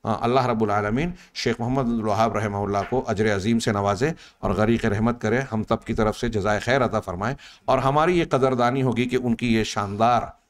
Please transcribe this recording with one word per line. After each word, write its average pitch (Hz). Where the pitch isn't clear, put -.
हाँ, 110
अल्लाह 123
रब्बुल 110
आलमीन 107
शेख 117
मोहम्मद 123
अब्दुल 117
वहाब 110
रहमहुल्लाह 101
को -
अजर 107
अजीम 107
से 113
नवाजे 101
और 98
गरीक 110
रहमत 110
करे, 110
हम 113
तब -
की 117
तरफ 107
से 123
जज़ाए 104
खैर 127
अता 107
फरमाए 98
और 131
हमारी 151
ये 165
कदरदानी 131
होगी 123
कि 127
उनकी 120
ये 110
शानदार 107